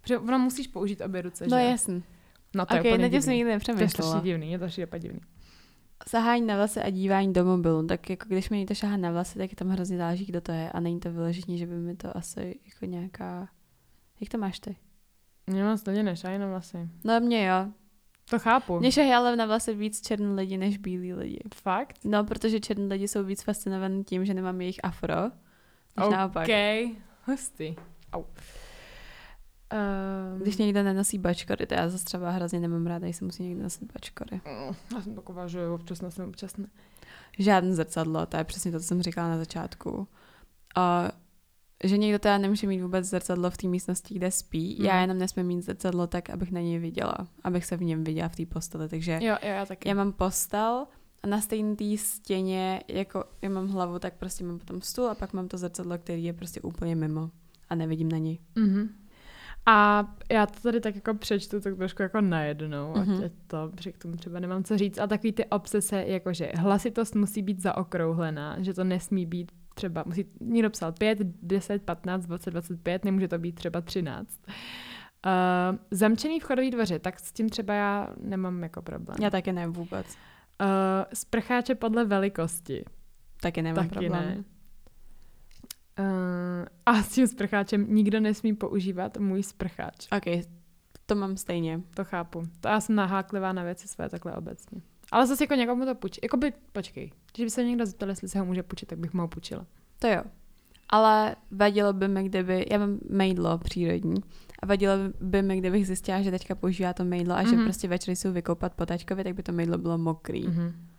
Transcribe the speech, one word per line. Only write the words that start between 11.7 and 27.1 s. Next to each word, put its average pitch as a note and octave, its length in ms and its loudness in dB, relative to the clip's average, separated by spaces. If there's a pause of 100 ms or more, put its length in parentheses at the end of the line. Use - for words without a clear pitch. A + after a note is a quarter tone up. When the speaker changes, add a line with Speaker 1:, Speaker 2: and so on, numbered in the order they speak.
Speaker 2:
mi E3+ 220 -6
to - 200 -10
asi F3+ 500 -8
jako - 200 -14
nějaká... F3+ 600 -8 (720)
Jak G#3 100 -10
to A3+ 80 -4
máš G3 220 -4
ty? G3+ 160 -12 (680)
Speaker 1:
Mě G3 180 0
moc G#3+ 220 0
lidi G3+ 160 0
nešahají F#3+ 380 -2
na G3+ 80 -4
vlasy. F3+ 400 -8 (160)
Speaker 2:
No A3+ 160 4
mě A#3 260 4
jo. F#3 220 4 (640)
Speaker 1:
To A#3 80 2
chápu. A3+ 420 4
Speaker 2:
Mě B3+ 120 6
šahají C#4 220 8
ale A#3+ 220 6
na A3+ 100 2
vlasy A3 280 2
víc G#3+ 320 -4
černý G#3 280 0
lidi F#3+ 240 -2
než G3+ 200 0
bílí F3+ 360 -6
lidi. - 260 -6 (140)
Speaker 1:
Fakt? G3+ 500 -4
Speaker 2:
No, G#3 200 4
protože A3 360 0
černý G3+ 280 -2
lidi G3 200 -2
jsou G3+ 160 0
víc G3 180 -4
fascinovaní G3 640 -2
tím, F#3 200 -2
že G3 100 0
nemám F#3 260 -2
jejich F3+ 240 -4
afro, - 300 -2 (840)
než F#3+ 100 2
Speaker 1:
Ok, G#3 60 6
Speaker 2:
naopak. F#3+ 360 2 (800)